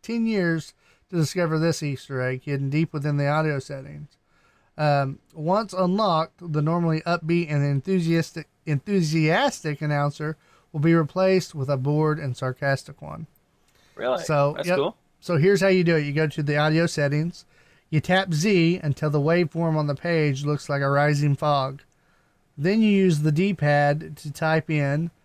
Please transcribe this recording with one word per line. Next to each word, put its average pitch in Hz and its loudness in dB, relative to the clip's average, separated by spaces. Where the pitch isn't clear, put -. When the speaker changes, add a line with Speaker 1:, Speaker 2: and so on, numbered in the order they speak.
Speaker 1:
ten 226 -2
years 175 0
to 180 -4
discover 160 0
this 160 0
Easter 139 -6
egg 131 -4
hidden 139 -2
deep 156 0
within 147 -2
the 143 0
audio 151 0
settings. 143 -14
Um, 143 0
once 185 -2
unlocked, 180 0
the 151 0
normally 160 0
upbeat 170 -2
and 143 2
enthusiastic, 165 0
enthusiastic 160 0
announcer – 147 -2
will 151 -6
be 165 4
replaced 185 2
with 135 -6
a 139 2
bored 151 0
and 135 -6
sarcastic 139 -4
one. 151 -14
Speaker 2:
Really? 123 -2
Speaker 1:
So, 147 0
Speaker 2:
That's 165 -6
Speaker 1:
yep. 185 2
Speaker 2:
cool. 160 -2
Speaker 1:
So 170 -2
here's 180 4
how 190 4
you 185 4
do 165 4
it. 151 2
You 143 -4
go 156 0
to 151 -4
the 143 0
audio 156 2
settings. 151 -2
You 156 2
tap 185 0
Z 175 2
until 151 -2
the 147 0
waveform 160 0
on 151 0
the 143 -2
page 151 -2
looks 147 -4
like 139 -2
a 139 0
rising 143 2
fog. 139 -2
Then 196 2
you 214 4
use 185 4
the 151 2
D-pad 147 0
to 151 -14
type 160 -2
in 151 0